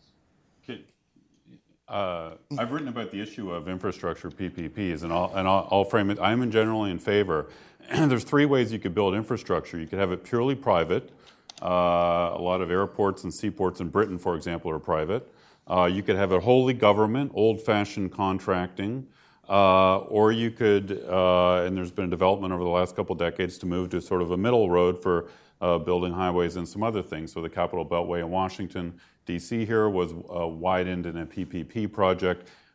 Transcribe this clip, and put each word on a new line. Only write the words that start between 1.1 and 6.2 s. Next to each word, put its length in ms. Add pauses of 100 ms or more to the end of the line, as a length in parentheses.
Uh, 440 (280)
I've 120
written 180
about 220
the 100
issue 300
of 180
infrastructure 600
P 200
P 180
Ps, 360
and 100
I'll, 200
and 140
I'll, 240
I'll 140
frame 240
it. 100
I'm 220